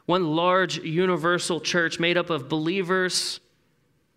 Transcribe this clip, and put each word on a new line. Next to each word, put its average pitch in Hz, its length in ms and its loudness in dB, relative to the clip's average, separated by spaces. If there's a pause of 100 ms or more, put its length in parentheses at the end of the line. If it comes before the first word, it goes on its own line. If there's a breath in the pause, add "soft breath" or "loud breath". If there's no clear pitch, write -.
one 170 280 2
large 175 440 2
universal 170 840 0
church 165 400 0
made 170 160 2
up 170 140 0
of 139 180 -4
believers 180 920 -2 (760)